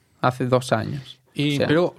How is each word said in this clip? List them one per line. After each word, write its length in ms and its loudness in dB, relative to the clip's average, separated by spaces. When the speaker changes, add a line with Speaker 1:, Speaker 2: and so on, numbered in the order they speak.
Speaker 1:
Hace 280 -2
dos 260 0
años. 460 -4
Speaker 2:
Y, 200 0
Speaker 1:
O 20 0
sea, 100 2
Speaker 2:
pero, 320 2